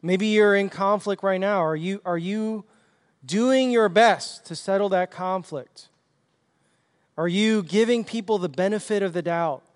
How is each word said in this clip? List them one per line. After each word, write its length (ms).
Maybe 240
you're 280
in 140
conflict 520
right 180
now. 240
Are 120
you, 280
are 140
you 480
doing 460
your 180
best 600
to 80
settle 340
that 220
conflict? 760
Are 100
you 340
giving 420
people 360
the 100
benefit 540
of 100
the 80
doubt? 400